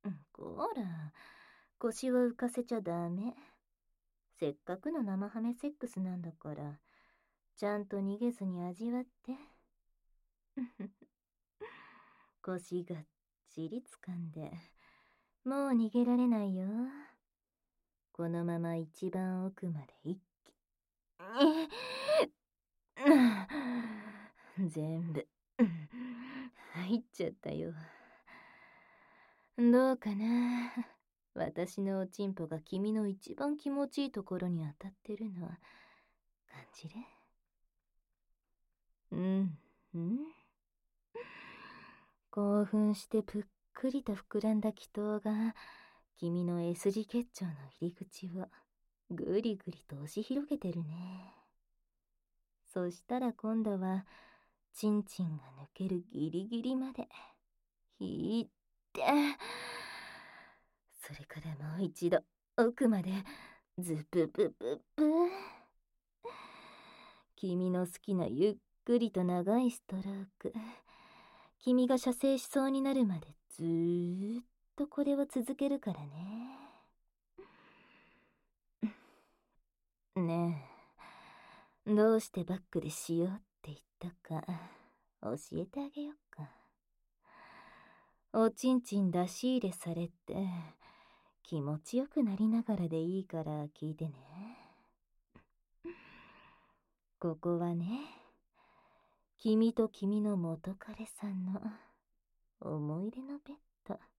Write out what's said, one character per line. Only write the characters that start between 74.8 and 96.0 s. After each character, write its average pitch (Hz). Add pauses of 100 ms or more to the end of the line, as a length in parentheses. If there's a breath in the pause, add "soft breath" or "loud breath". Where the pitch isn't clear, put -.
こ 294
れ 285
を 277
続 262
け 277
る 277
か 208
ら 147
ね。 214 (3500 loud breath)
ね 170 (1200 loud breath)
え、 208
ど 214
う 220
し -
て 175
バ 185
ッ 190
ク 170
で -
し 165
よ 170
う -
っ 190 (280)
て 151
言 -
っ - (200)
た 165
か、 - (720 loud breath)
教 117 (160)
え 170
て 277
あ 285
げ 294
よ 294
っ - (140)
か。 143 (1800 loud breath)
お 226
ち 254
ん 254
ち 202
ん 190
出 180
し 254
入 202
れ 180
さ -
れ 170 (160)
て、 190 (920 loud breath)
気 156
持 147
ち -
よ 269
く 294
な 196
り 220
な 226
が 220
ら 175
で 160
い 175
い 190
か 160
ら 151
聞 151
い 151
て 160
ね。 139 (3000 loud breath)